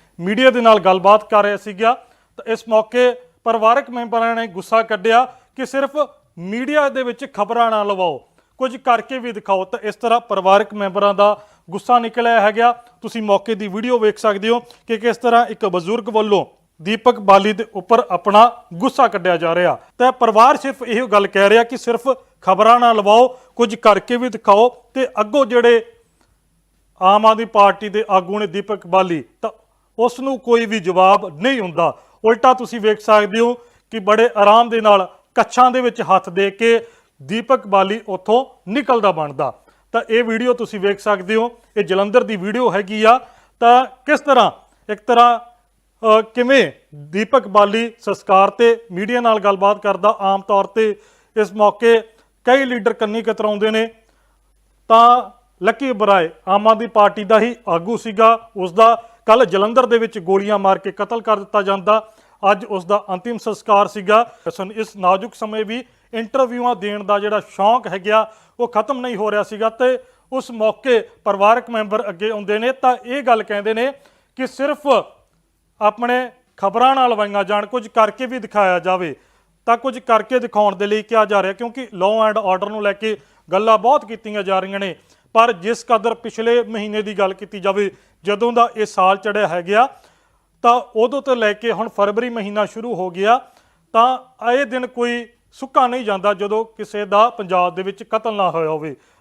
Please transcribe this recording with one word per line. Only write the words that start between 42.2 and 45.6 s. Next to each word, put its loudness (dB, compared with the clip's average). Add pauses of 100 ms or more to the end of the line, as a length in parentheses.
ਦੀ -6
ਵੀਡੀਓ -2
ਹੈਗੀ -4
ਆ। 6 (400)
ਤਾਂ 6
ਕਿਸ -4
ਤਰ੍ਹਾਂ 4 (420)
ਇੱਕ -10
ਤਰ੍ਹਾਂ, 4
ਅ, -2